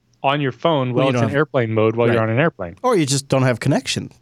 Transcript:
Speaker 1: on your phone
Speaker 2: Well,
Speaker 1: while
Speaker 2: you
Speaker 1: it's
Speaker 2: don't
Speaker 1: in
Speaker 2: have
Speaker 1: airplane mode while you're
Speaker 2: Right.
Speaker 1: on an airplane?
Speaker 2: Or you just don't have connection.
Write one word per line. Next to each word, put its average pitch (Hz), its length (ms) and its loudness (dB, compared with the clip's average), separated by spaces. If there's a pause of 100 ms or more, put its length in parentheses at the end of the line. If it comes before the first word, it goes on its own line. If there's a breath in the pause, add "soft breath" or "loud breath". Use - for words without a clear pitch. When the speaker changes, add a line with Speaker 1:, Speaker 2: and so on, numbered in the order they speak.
(240)
Speaker 1:
on 139 180 0
your 135 100 -2
phone 143 380 0
Speaker 2:
Well, 120 60 -4
Speaker 1:
while 127 100 2
Speaker 2:
you 131 40 2
Speaker 1:
it's 127 60 0
Speaker 2:
don't 120 80 2
Speaker 1:
in 113 60 0
Speaker 2:
have 143 80 0
Speaker 1:
airplane 127 360 0
mode 110 220 2
while 117 120 2
you're 117 100 2
Speaker 2:
Right. 110 60 0
Speaker 1:
on 110 60 -2
an 113 100 0
airplane? 95 440 -2
Speaker 2:
Or 247 140 2
you 160 80 2
just 135 240 -4
don't 131 140 2
have 123 160 0
connection. - 520 -2 (100)